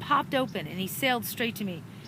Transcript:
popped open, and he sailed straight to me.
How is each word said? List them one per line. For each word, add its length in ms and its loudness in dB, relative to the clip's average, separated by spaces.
popped 340 4
open, 320 0
and 120 -6
he 80 0
sailed 380 2
straight 320 -2
to 80 -4
me. 180 -4